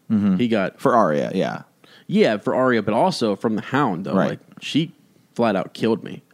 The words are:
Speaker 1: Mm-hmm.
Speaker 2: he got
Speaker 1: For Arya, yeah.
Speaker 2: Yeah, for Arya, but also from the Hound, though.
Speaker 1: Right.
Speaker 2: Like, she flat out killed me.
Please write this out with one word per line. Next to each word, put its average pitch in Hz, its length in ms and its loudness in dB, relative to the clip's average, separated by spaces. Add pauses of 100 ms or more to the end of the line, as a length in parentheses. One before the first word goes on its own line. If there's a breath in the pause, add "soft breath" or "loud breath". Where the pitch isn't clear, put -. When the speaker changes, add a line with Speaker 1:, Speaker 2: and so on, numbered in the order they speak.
(120)
Speaker 1:
Mm-hmm. 101 260 2
Speaker 2:
he 120 100 0
got 104 340 -2
Speaker 1:
For 123 140 4
Arya, 76 400 2
yeah. 78 260 -2 (460 soft breath)
Speaker 2:
Yeah, 156 300 2
for 101 180 -2
Arya, 123 260 2
but 107 140 -2
also 123 400 0
from 110 200 -2
the 95 60 -4
Hound, 110 440 -2
though. - 100 -4
Speaker 1:
Right. 80 160 2
Speaker 2:
Like, - 80 -8 (220)
she - 320 -2 (420)
flat 113 200 0
out - 200 -4
killed 113 280 -2
me. - 200 -14 (100)